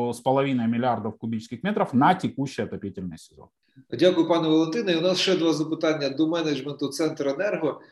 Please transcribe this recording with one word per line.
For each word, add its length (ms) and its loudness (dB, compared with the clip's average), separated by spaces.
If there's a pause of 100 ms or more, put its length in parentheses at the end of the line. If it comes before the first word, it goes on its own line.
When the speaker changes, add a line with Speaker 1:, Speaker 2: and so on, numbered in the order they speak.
(140)
Speaker 1:
с 60 -14
половиной 460 2
миллиардов 520 0
кубических 440 -8
метров 320 -2
на 200 6
текущий 480 -4
отопительный 560 -8
сезон. 300 -20 (440)
Speaker 2:
Дякую, 360 4
пане 200 2
Валентине. 480 2
У 40 0
нас 180 2
ще 180 2
два 160 2
запитання 580 -2
до 160 0
менеджменту 640 -2
Центренерго. 920 -2 (120)